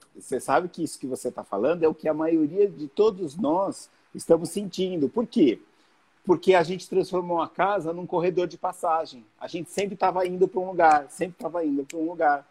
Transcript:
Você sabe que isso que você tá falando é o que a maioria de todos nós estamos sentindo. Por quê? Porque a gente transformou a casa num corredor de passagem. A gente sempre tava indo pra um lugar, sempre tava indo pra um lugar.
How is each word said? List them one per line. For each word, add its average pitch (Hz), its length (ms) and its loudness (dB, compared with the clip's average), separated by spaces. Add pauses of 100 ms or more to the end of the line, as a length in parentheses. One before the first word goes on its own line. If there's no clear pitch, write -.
(140)
Você - 280 -8
sabe 160 260 2
que 175 160 -8
isso - 160 -8
que 139 80 -8
você 127 240 -6
tá - 120 -12
falando 147 400 -2
é 160 40 4
o 160 60 2
que 160 160 -4
a 156 40 0
maioria 165 560 2
de 151 200 -12
todos 185 480 -2
nós 180 520 -2 (240)
estamos 165 360 2
sentindo. 180 580 -2
Por 226 180 -2
quê? 139 360 4 (640)
Porque 180 280 4
a 175 100 6
gente 175 260 -6
transformou 175 520 -2
a 160 60 -2
casa 170 460 -2
num 175 120 -8
corredor 175 400 0
de 170 120 -10
passagem. 160 680 -4 (140)
A 127 80 -10
gente 175 220 -8
sempre 196 260 -4
tava 185 320 0
indo 180 220 2
pra 180 100 -6
um 185 80 -4
lugar, 156 420 4
sempre 175 280 -8
tava 165 280 -4
indo 143 200 -2
pra 165 120 -12
um 160 120 -2
lugar. 151 420 0